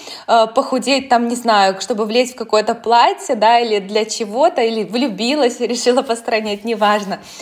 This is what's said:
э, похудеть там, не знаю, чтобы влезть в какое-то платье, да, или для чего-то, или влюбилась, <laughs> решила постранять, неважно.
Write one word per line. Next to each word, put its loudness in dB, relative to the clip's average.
э, 4
похудеть 0
там, 2
не -4
знаю, 2
чтобы -4
влезть 0
в -18
какое-то 0
платье, 2
да, 4
или 0
для -2
чего-то, -2
или -2
влюбилась, -2
<laughs> -
решила 0
постранять, -4
неважно. 0